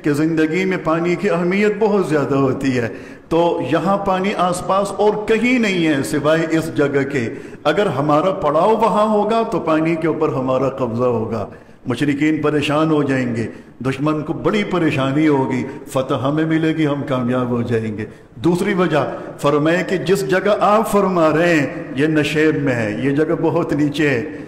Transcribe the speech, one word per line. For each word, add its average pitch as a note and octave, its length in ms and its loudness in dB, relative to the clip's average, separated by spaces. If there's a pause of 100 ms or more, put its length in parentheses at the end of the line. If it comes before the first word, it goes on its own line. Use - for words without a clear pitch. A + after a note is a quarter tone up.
कि D3+ 120 2
ज़िंदगी D#3+ 520 0
में F#3 180 -2
पानी E3+ 320 0
की F3 120 -2
अहमियत F#3+ 500 0
बहुत G3 320 2
ज़्यादा C#3 280 0
होती C3+ 340 0
है, A#2 160 0 (440)
तो E3+ 300 2
यहाँ D#3+ 360 0
पानी G3 360 -2
आसपास F#3 540 0 (120)
और G#3 300 0
कहीं A#3+ 300 2
नहीं F#3+ 260 0
है C#3+ 180 2
सिवाय D3+ 500 0
इस D#3+ 220 0
जगह C#3 280 2
के। B2 280 -4 (340)
अगर E3 220 2
हमारा D3 440 2
पड़ाव D#3 400 2
वहाँ G#3+ 360 2
होगा G#3+ 360 2
तो F3 160 -2
पानी D#3+ 360 0
के D#3+ 120 -2
ऊपर D3+ 260 0
हमारा C3 360 0
कब्ज़ा B2 360 -2
होगा। A2 420 -2 (400)
मुशरिकीन D3 540 0
परेशान D3 480 0
हो D3 140 2
जाएंगे, B2 460 -2 (340)
दुश्मन D3 380 -2
को D3+ 120 -4
बड़ी E3+ 300 -2
परेशानी D3 640 0
होगी, C3 400 2 (280)
फतह C3+ 220 -2
हमें C#3+ 300 0
मिलेगी, D#3+ 380 0
हम C#3+ 180 0
कामयाब B2+ 480 -2
हो A#2+ 140 -2
जाएंगे। A2 440 -4 (320)
दूसरी F3+ 340 0
वजह D#3 300 0 (400)
फरमाए D3+ 400 2
कि F3+ 140 -2
जिस F#3+ 300 0
जगह F#3 380 0
आप G#3 200 4
फरमा F#3+ 420 2
रहे E3 260 2
हैं - 420 -2
ये C#3 120 2
नशेब D3+ 580 2
में C3 80 0
है, A2+ 320 -2
ये C#3 60 2
जगह D#3 240 0
बहुत D#3+ 380 0
नीचे D3 360 0
है, A#2+ 140 0 (240)